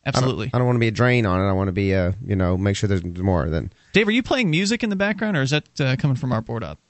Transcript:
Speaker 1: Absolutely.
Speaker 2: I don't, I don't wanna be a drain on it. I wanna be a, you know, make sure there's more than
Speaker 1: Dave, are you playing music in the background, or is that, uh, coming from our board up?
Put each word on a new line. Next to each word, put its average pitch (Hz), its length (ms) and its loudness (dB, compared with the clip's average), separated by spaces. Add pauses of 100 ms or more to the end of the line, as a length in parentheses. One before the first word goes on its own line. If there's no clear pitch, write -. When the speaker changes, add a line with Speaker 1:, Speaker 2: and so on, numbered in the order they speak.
Speaker 1:
Absolutely. 131 420 0
Speaker 2:
I - 20 -6
don't, - 60 -4
I - 40 2
don't 123 80 2
wanna 123 120 2
be 113 80 2
a 113 40 0
drain 120 360 4
on 92 120 2
it. 95 80 2
I 98 40 2
wanna 95 220 0
be 98 180 0
a, 95 240 2 (100)
you 98 100 -2
know, 92 220 2
make 98 180 0
sure 107 120 -2
there's 95 160 0
more 90 460 -2
than 82 220 -4 (200)
Speaker 1:
Dave, 202 160 4
are 208 40 0
you 240 100 0
playing 247 300 0
music 202 320 0
in 214 80 -2
the 196 40 -2
background, 202 400 -2
or 139 60 0
is 135 80 -2
that, 147 180 -2 (140)
uh, 135 160 2
coming 139 180 0
from 127 160 -4
our 110 100 -2
board 110 220 -8
up? 78 140 -10 (120)